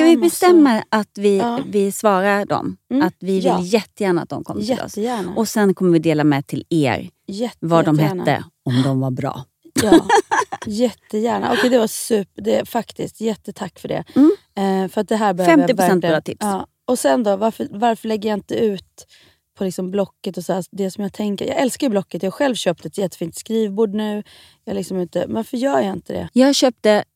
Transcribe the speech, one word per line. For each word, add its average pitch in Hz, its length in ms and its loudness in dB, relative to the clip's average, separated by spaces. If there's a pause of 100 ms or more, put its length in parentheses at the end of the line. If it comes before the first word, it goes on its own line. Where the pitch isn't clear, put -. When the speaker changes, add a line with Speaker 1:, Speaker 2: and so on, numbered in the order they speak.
Speaker 1:
är 330 40 6
Speaker 2:
vi 339 80 8
Speaker 1:
man 233 40 2
så? 277 40 4
Speaker 2:
bestämma 330 640 4
att 214 300 -2
vi, 202 200 2
Speaker 1:
Ja. 240 300 -2
Speaker 2:
vi 196 240 0
svarar 202 540 0
dem? - 300 -4 (140)
Speaker 1:
Mm. 247 160 2
Speaker 2:
Att 180 140 -4
vi 190 140 -2
vill 185 100 0
Speaker 1:
Ja. 180 180 2
Speaker 2:
jättegärna 185 600 -2
att - 60 -12
de - 160 -10
kommer 208 180 -8
till 214 100 -2
oss. - 60 -4 (180)
Speaker 1:
Jättegärna. 208 400 -6
Speaker 2:
Och 220 120 0
sen 202 260 2
kommer 180 180 2
vi 165 60 6
dela 156 260 2
med 143 220 2
till - 240 -6
er 120 400 0 (160)
Speaker 1:
Jätte-, 208 340 -8
Speaker 2:
vad 165 240 2
de 156 120 2
Speaker 1:
jättegärna. 151 280 0
Speaker 2:
hette, 143 200 0 (200)
om 127 200 0
de 135 160 0
var 131 100 -2
bra. 135 340 -6 (380)
Speaker 1:
Ja, 339 180 6
<laughs> - 680 0
jättegärna. 220 840 -2
Okej, 247 180 2
det 254 80 4
var 220 80 2
super, - 560 -4
det, 214 260 0
faktiskt, - 520 -8
jättetack 208 580 -8
för 160 100 -12
det. 156 160 -6 (100)
Speaker 2:
Mm. 311 220 6 (480)
Speaker 1:
Eh, 180 60 -6
för 220 100 -4
att 196 80 -4
det 220 80 0
här 208 180 2
behöver 175 180 2
jag 151 80 6
Speaker 2:
Femtio 202 160 2
procent 185 280 2
Speaker 1:
verkligen. 170 80 0
Speaker 2:
bra 156 80 2
tips. - 260 -10
Speaker 1:
Ja. 196 200 -4 (200)
Och 247 120 0
sen 269 240 2
då, 202 140 0
varför, 220 340 -4
varför 226 380 -2
lägger 214 200 -4
jag 208 100 -2
inte - 160 -10
ut 214 520 -4 (520)
på 202 60 -4
liksom 185 260 -6
Blocket 190 460 -4
och 175 80 -8
så - 80 -2
här, 180 180 -4
det 190 200 -4
som 208 120 -8
jag 196 100 -6
tänker? 208 340 -4
Jag - 100 -4
älskar 269 300 -2
ju 254 40 0
Blocket. 190 320 -4
Jag 190 80 -2
har - 60 -10
själv 269 180 0
köpt - 320 -4
ett - 120 -12
jättefint 175 380 -6
skrivbord 214 580 -2
nu. 214 280 -4 (420)
Jag 226 80 -8
är 202 40 -4
liksom 190 240 -6
inte, 175 280 -4
varför 226 280 -6
gör 269 240 0
jag 196 120 -2
inte - 200 -10
det? 175 200 -6
Speaker 2:
Jag 269 220 6
köpte 214 500 2 (120)